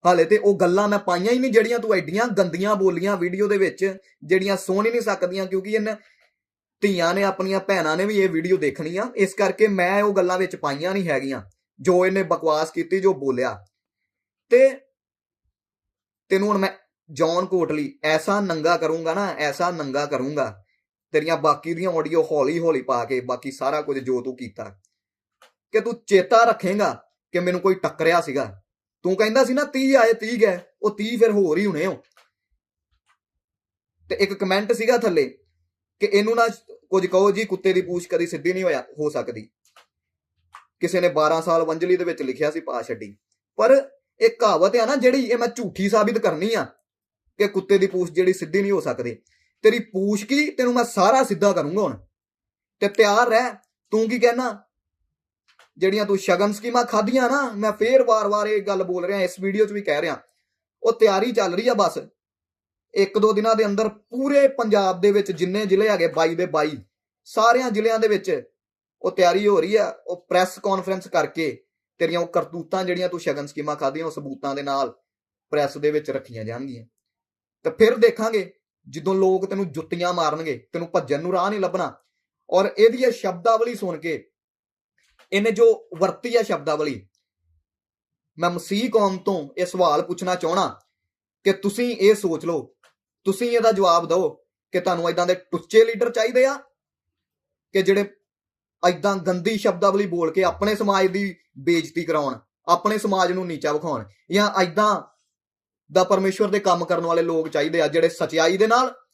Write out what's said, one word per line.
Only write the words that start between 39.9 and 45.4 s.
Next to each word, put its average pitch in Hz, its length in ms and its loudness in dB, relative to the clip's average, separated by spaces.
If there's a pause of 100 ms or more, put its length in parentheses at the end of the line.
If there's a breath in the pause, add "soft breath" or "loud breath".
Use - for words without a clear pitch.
ਕਿਸੇ 175 220 -2
ਨੇ 180 80 4
ਬਾਰਾਂ 156 320 2
ਸਾਲ 165 220 0
ਵੰਜਲੀ 165 340 0
ਦੇ 175 60 -2
ਵਿੱਚ 165 180 -4
ਲਿਖਿਆ 143 300 -2
ਸੀ, 160 80 -8
ਪਾ 127 220 -8
ਛੱਡੀ। 107 340 -12 (420)
ਪਰ 262 340 4 (300)
ਇਹ 226 80 6
ਕਹਾਵਤ 196 460 2
ਆ 226 100 4
ਨਾ 269 100 0
ਜਿਹੜੀ, 254 280 4
ਇਹ 233 140 0
ਮੈਂ 240 100 0